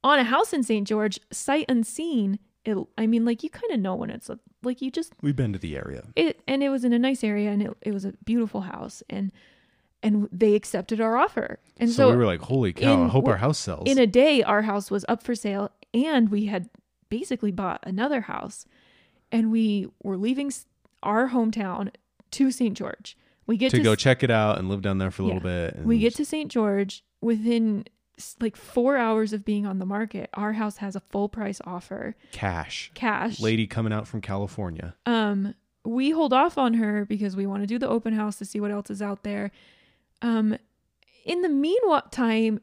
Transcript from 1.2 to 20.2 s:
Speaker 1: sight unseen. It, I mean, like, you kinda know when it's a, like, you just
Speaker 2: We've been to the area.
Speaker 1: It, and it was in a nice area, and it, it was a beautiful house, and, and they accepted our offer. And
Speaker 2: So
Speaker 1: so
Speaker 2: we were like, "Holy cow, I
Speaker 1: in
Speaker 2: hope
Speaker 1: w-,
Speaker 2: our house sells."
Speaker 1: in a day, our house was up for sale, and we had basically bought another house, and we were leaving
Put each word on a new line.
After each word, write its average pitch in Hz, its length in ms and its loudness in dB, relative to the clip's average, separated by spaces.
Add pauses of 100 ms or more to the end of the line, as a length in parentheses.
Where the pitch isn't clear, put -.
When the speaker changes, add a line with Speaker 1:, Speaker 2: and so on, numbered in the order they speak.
Speaker 1:
sight 302 380 0
unseen. 233 680 0 (280)
It, 214 120 -2 (200)
I 220 100 2
mean, 233 160 4
like, 233 200 0
you 311 60 -6
kinda 427 280 -4
know 185 180 0
when - 140 -6
it's - 200 -12
a, - 80 -10 (240)
like, 247 200 -4
you 262 100 -4
just - 300 -6
Speaker 2:
We've 143 160 0
been 117 160 0
to 92 60 -4
the 78 180 -6
area. 67 260 -10 (140)
Speaker 1:
It, - 320 0
and 277 120 0
it 277 60 2
was 269 160 0
in 247 80 2
a 233 80 4
nice 262 240 0
area, 208 260 0
and 208 140 0
it, - 180 -6
it 214 120 -4
was 196 100 -4
a 190 80 -6 (140)
beautiful 220 360 -2
house, - 480 -12
and, 196 220 -4 (720)
and 208 300 2
they 208 200 4
accepted 208 460 -2
our 226 160 0
offer. - 440 0 (180)
And 233 120 2
Speaker 2:
So 233 60 0
Speaker 1:
so 262 160 8
Speaker 2:
we 123 60 6
were 120 80 6
like, 90 160 2
"Holy 123 320 2
cow, - 160 2
I 269 140 6
Speaker 1:
in 82 60 4
Speaker 2:
hope 131 140 4
Speaker 1:
w-, - 80 4
Speaker 2:
our 98 60 4
house 131 200 0
sells." - 320 -4
Speaker 1:
in 269 80 4
a 254 80 8
day, 247 380 6
our 208 200 2
house 214 280 -4
was 196 160 -4
up 226 160 -2
for 247 100 -4
sale, 202 380 -4 (220)
and 254 360 4
we 208 180 0
had 190 220 -4 (400)
basically 233 420 -4
bought 180 320 -4
another 233 380 -2
house, - 440 -12 (680)
and 226 180 2
we 214 380 2 (160)
were 196 140 -4
leaving 254 300 -2